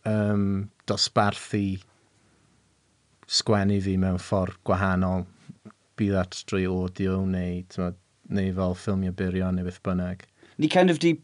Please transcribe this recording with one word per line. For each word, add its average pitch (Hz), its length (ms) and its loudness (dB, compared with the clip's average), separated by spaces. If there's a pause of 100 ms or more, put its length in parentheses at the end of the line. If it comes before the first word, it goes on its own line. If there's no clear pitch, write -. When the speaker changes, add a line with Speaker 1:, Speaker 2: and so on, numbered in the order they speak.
Speaker 1:
yym, 104 600 2 (180)
dosbarthu 101 760 0 (1700)
sgwennu 101 520 2
fi 95 160 0
mewn 92 240 2
ffordd 92 420 -2
gwahanol, 92 640 0 (720)
be 104 140 0
that 92 360 0
drwy 95 240 0
audio 92 560 -2
neu, 90 440 -2
t'mod, 90 280 -4 (320)
neu 95 240 0
fel 92 240 0
ffilmio 95 380 -2
byrion 92 420 0
neu 90 80 -4
beth 90 180 -10
bynnag. 90 440 -4 (320)
Speaker 2:
Ni 151 100 2
kind 185 240 6
of 147 80 0
di 165 220 4